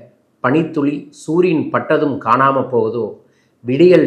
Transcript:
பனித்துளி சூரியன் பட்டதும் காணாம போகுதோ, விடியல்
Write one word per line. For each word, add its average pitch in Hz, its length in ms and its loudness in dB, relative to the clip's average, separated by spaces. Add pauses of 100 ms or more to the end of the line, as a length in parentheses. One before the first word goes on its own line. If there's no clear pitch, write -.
(400)
பனித்துளி 143 720 -2
சூரியன் 160 600 -2
பட்டதும் 151 520 -2
காணாம 135 480 0
போகுதோ, 113 360 -2 (580)
விடியல் 151 440 4